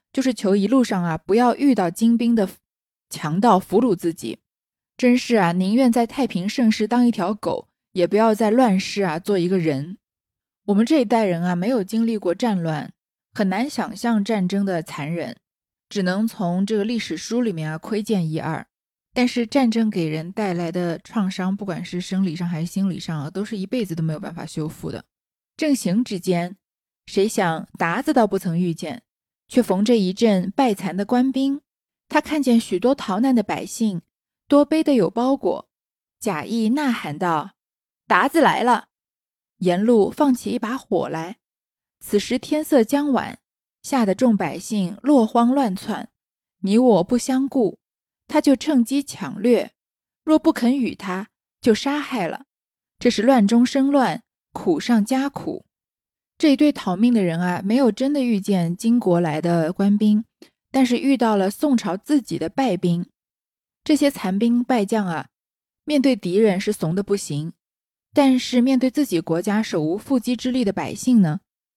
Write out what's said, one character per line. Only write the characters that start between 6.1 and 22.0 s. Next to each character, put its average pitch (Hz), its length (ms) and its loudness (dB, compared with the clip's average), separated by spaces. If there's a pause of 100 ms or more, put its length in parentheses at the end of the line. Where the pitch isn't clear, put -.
平 190 240 -4
盛 226 220 2
世 214 160 0
当 240 180 2
一 240 60 4
条 208 240 -2
狗， - 320 -6 (240)
也 175 160 0
不 180 80 0
要 220 180 4
在 214 160 0
乱 220 300 4
世 196 240 -4
啊 165 160 -2
做 202 180 -2
一 175 100 0
个 185 120 0
人。 156 400 -4 (640)
我 202 80 0
们 202 100 4
这 302 180 4
一 240 40 0
代 226 200 0
人 175 180 -2
啊， 180 120 -2
没 180 140 -2
有 240 140 0
经 220 240 -2
历 226 100 -2
过 180 160 -2
战 202 260 -2
乱， 156 320 -6 (440)
很 202 120 0
难 208 220 -2
想 185 260 -8
象 220 280 0
战 202 240 -2
争 196 180 -2
的 180 160 -4
残 151 320 -10
忍， 143 240 -8 (500)
只 208 140 -6
能 190 260 -2
从 185 380 -2
这 220 100 -2
个 202 80 0
历 233 140 -4
史 170 180 -6
书 226 280 -4
里 220 100 -2
面 156 160 -8
啊 156 80 -8
窥 220 240 -6
见 196 260 -2
一 156 120 -4
二。 147 260 -8 (480)
但 247 140 2
是 240 180 -4
战 254 240 2
争 220 220 0
给 170 180 -2
人 160 220 -6
带 196 240 -4
来 170 160 -4
的 175 260 -4
创 196 320 -4
伤， 190 260 -4
不 196 80 -8
管 175 220 -8
是 180 160 -6